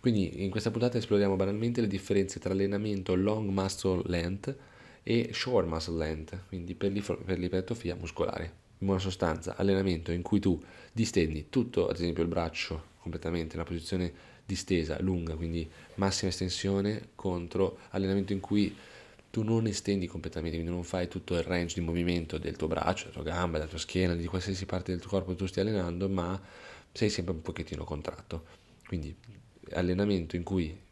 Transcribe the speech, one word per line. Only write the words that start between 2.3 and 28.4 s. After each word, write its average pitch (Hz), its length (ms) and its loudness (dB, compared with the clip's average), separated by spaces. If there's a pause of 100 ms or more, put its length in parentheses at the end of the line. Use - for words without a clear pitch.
tra 92 100 -2
allenamento 98 640 2
long 104 340 2
muscle 95 580 2
length 90 460 0 (480)
e 117 300 2
short 110 340 2
muscle 82 300 -2
length, 80 540 -4
quindi 87 260 -6
per 98 160 0
l'ifro-, 101 260 -2
per 90 220 -2
l'ipertrofia 90 560 -2
muscolare. - 720 -4 (140)
In 98 60 -2
buona 95 160 4
sostanza, 90 540 -2
allenamento 95 560 2
in 87 100 0
cui 101 180 2
tu 95 220 4 (300)
distendi 80 580 2
tutto, 117 380 2
ad - 80 0
esempio 85 260 0
il 85 80 2
braccio 82 600 -2 (100)
completamente, 85 560 -4
nella 80 120 -4
posizione 87 460 -2 (320)
distesa, 85 560 0
lunga, 87 320 0
quindi 82 340 -2 (280)
massima 98 340 2
estensione, 98 840 -2
contro 90 640 0 (100)
allenamento 98 440 0
in 98 60 0
cui 104 360 2 (560)
tu 113 100 0
non 113 240 4
estendi 101 400 0
completamente, 82 520 -4
quindi 82 140 -2
non 87 120 -2
fai 90 240 -2
tutto 90 280 -4
il 85 60 2
range 87 320 0
di 90 80 -2
movimento 85 560 0
del 82 180 -4
tuo 78 120 -2
braccio, - 400 0
della - 80 -14
tua 76 80 -6
gamba, 85 340 0
della 76 100 -2
tua 82 120 -8
schiena, 92 340 2
di 85 140 -2
qualsiasi 92 400 -2
parte 92 240 -4
del 87 100 -4
tuo - 80 -16
corpo 92 220 0
che 85 60 -2
tu 92 100 -2
stia 95 160 0
allenando, 95 440 0
ma 92 320 0 (520)
sei 107 180 2
sempre 90 240 -2
un 80 80 -4
pochettino 80 420 -6
contratto. - 640 -8 (400)